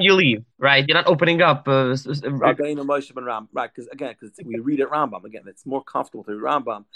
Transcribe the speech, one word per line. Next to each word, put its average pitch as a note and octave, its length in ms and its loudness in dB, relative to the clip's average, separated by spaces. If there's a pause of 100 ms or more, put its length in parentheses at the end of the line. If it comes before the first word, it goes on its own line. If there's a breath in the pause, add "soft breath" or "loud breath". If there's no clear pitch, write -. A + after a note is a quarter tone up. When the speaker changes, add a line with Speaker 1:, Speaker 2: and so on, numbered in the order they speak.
Speaker 1:
you G3 100 6
leave, B2 300 2 (140)
right? C#3 280 4
You're D#3 80 2
not E3+ 140 2
opening E3+ 340 4
up, D3+ 240 2
uh, C3+ 220 4
s-, C3+ 180 -4
s-, C#3+ 160 -6
uh, B2 60 -6
Speaker 2:
Rabbeinu C#3+ 580 0
Moshe C#3+ 260 -4
ben B2+ 120 -12
Ram-, A2 280 -8
right? B2 220 -6
'Cause A#2+ 160 -16
again, C3 300 -10
'cause A2 100 -20 (140)
we A2+ 160 -8
read C#3 200 -2
at C3+ 80 -2
Rambam. B2+ 360 -4
Again, G#2+ 240 -18
it's - 180 -20
more C3+ 160 -6
comfortable B2 420 -8
to G#2 120 -10
read A2 60 -12
Rambam. A#2 420 -4 (120)